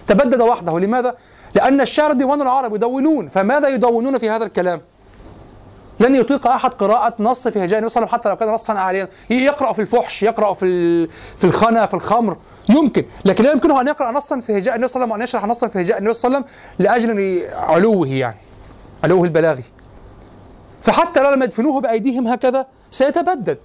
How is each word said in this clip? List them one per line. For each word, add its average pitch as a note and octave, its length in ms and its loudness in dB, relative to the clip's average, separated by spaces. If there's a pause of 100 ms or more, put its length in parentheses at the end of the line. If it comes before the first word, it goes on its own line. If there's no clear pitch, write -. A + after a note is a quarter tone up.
تبدد A#3+ 320 4
وحده. F3 380 0
لماذا؟ A#3+ 360 -2 (400)
لأن C4+ 260 2
الشعر D4+ 320 0
ديوان C#4+ 300 0
العرب B3+ 320 -2
يدونون، B3 540 -2
فماذا B3 400 0
يدونون A#3+ 500 0
في A3 120 -2
هذا A3+ 140 -2
الكلام؟ F3+ 360 -4 (1200)
لن C4 140 4
يطيق C4 320 2
أحد B3 240 0
قراءة G#3+ 520 0
نص B3 260 -2
في G#3 160 -2
هجاء G3+ 140 0
النبي A3+ 100 -4
صلى A3+ 140 0
الله G#3 100 -4
عليه A#3 60 0
وسلم، - 20 -18
حتى A3 80 -2
لو F#3 80 -2
كان A3 120 -2
نصًا A3 240 -2
عاليًا، F#3+ 360 -4 (220)
يقرأ C4 420 0
في G3+ 100 -4
الفحش، - 400 -2
يقرأ G#3+ 320 0
في F#3+ 120 -6
ال-، E3+ 420 0 (280)
في - 80 -2
الخنا، G#3+ 420 2
في - 80 -4
الخمر، G#3 420 -2 (320)
يمكن، B3 360 4 (200)
لكن F#3+ 200 2
لا D4 80 4
يمكنه D4 280 2
أن B3+ 60 0
يقرأ C#4+ 240 -4
نصًا C4+ 300 -6
في G#3+ 180 -4
هجاء G3 160 -2
النبي A#3+ 140 -2
صلى B3+ 160 -4
الله A3+ 100 -4
عليه G#3+ 100 -6
وسلم A#3+ 180 -4
وأن - 20 -6
يشرح - 20 -4
نصًا A#3 220 -2
في F#3 120 -4
هجاء G3 180 -2
النبي G#3 140 -2
صلى A#3 160 -2
الله C4+ 100 0
عليه - 80 -10
وسلم - 400 -4
لأجل G3+ 560 0 (120)
علوه، F3 540 2
يعني B2+ 280 -4 (680)
علوه F#3 200 4
البلاغي. D#3 400 0 (1200)
فحتى E4 400 2
لو C#4 80 4
لم C4+ 120 2
يدفنوه C4 380 -2
بأيديهم A#3 480 -2
هكذا B3+ 380 0 (240)
سيتبدد، C#4 760 -2